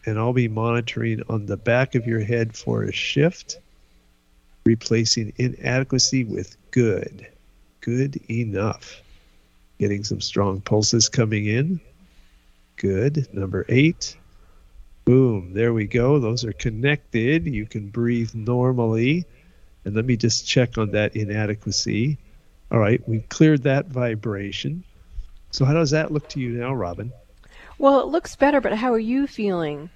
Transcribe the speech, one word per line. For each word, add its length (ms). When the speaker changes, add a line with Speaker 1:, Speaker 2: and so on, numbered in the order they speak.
Speaker 1:
And 120
I'll 140
be 160
monitoring 800
on 180
the 120
back 360
of 140
your 140
head 340
for 280
a 100
shift, 680
replacing 720
inadequacy 880
with 320
good. 560
Good 340
enough. 720
Getting 280
some 160
strong 400
pulses 480
coming 380
in. 340
Good. 560
Number 340
eight. 480
Boom. 500
There 200
we 120
go. 340
Those 260
are 80
connected. 920
You 200
can 240
breathe 440
normally. 920
And 120
let 100
me 100
just 320
check 300
on 140
that 220
inadequacy. 1040
All 80
right. 260
We've 220
cleared 360
that 240
vibration. 1000
So 140
how 80
does 180
that 220
look 160
to 100
you 120
now, 220
Robin? 380
Speaker 2:
Well, 220
it 80
looks 300
better, 240
but 140
how 180
are 40
you 300
feeling 680